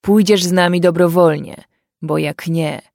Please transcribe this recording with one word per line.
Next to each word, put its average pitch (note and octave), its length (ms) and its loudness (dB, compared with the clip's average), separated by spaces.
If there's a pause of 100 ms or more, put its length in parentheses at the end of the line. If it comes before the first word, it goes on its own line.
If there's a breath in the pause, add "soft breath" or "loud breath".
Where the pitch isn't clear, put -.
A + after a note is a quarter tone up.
Pójdziesz G3+ 440 2
z F3 80 -2
nami F3+ 280 0
dobrowolnie, E3+ 840 0 (380)
bo D#3 160 -4
jak D3+ 280 -6
nie D#3+ 360 -4 (120)